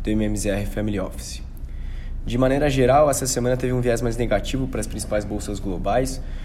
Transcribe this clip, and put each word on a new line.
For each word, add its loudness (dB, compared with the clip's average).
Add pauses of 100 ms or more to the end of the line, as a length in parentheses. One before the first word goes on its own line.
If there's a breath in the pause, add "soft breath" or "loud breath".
do -2
M 2
M 0
Z -2
R 0
Family -2
Office. -8 (840 loud breath)
De -2
maneira 4
geral, 6
essa 0
semana 2
teve -2
um 2
viés 2
mais 0
negativo 0
para -4
as -2
principais -2
bolsas -4
globais, 0 (240 loud breath)